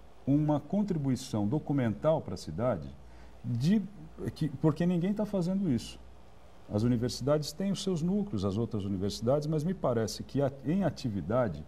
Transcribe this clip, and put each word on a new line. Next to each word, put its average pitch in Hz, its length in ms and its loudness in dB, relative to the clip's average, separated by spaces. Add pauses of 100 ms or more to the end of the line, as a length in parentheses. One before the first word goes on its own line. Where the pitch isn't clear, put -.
(260)
uma 147 320 4
contribuição 143 880 0
documental 139 760 2
pra - 120 -6
cidade, 87 540 -2 (560)
de, 139 380 4 (520)
que, 156 140 0
porque 156 380 2
ninguém 180 260 2
tá 208 140 0
fazendo 190 440 0
isso. - 300 -2 (720)
As 107 100 2
universidades 123 720 2
têm 196 180 -2
os 185 120 -2
seus 185 180 0
núcleos, 185 420 0
as 98 140 2
outras 110 300 0
universidades, 101 600 0
mas 156 160 0
me 180 120 0
parece 117 480 0
que - 180 -2
a, 139 100 2 (140)
em 185 180 2
atividade, 104 840 0